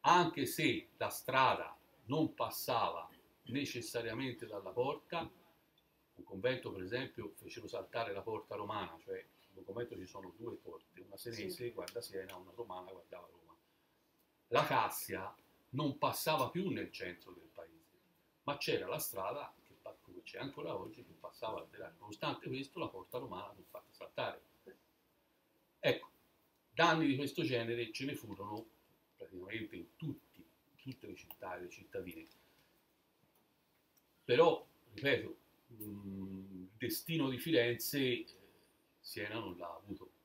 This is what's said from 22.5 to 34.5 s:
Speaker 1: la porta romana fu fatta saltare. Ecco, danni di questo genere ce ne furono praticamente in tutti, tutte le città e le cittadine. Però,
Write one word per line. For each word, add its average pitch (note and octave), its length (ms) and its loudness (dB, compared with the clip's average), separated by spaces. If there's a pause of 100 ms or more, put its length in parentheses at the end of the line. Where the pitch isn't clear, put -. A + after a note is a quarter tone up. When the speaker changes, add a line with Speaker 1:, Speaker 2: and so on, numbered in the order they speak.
Speaker 1:
la C#3 80 -2
porta F#2+ 300 -8
romana F#2+ 360 -8
fu F2+ 160 -20
fatta - 220 -16
saltare. - 500 -6 (1400)
Ecco, - 260 4 (640)
danni D#3+ 340 8
di C3+ 80 6
questo C#3 280 0
genere A#2 480 2
ce C3+ 140 -4
ne D3 100 -2
furono G#2 500 -6 (520)
praticamente G2+ 580 -8
in F2 200 -12
tutti, - 500 -8 (300)
tutte - 320 -10
le - 80 -8
città - 420 -8
e F2+ 40 -8
le F2+ 80 -8
cittadine. F#2 580 -8 (2000)
Però, D3+ 420 8 (280)